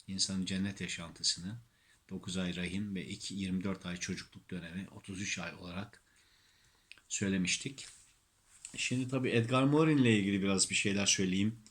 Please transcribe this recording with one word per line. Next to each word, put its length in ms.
insanın 380
cennet 360
yaşantısını, 760
dokuz 260
ay 200
rahim 380
ve 120
iki, 280
yirmi 300
dört 220
ay 100
çocukluk 540
dönemi, 380
otuz 320
üç 180
ay 160
olarak 480
söylemiştik. 800
Şimdi 320
tabii 220
Edgar 340
Morin'le 540
ilgili 240
biraz 280
bir 40
şeyler 320
söyleyeyim 540